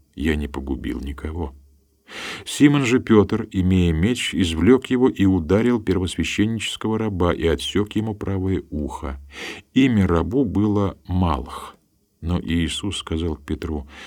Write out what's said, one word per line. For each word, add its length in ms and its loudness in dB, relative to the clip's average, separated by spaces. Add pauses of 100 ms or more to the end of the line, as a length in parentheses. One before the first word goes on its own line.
(140)
я 220 -2
не 140 -4
погубил 500 -8
никого". 560 -8 (920)
Симон 380 2
же 160 2
Петр, 500 4
имея 440 4
меч, 420 0
извлек 520 4
его 200 4
и 180 2
ударил 560 2
первосвященнического 1160 -2
раба 340 0
и 140 -2
отсек 480 -2
ему 180 -2
правое 560 -4
ухо. 520 -8 (520)
Имя 320 4
рабу 380 2
было 540 0 (100)
Малх. 680 -2 (420)
Но 220 -2
Иисус 560 -4
сказал 400 -6
Петру: 500 -8 (200)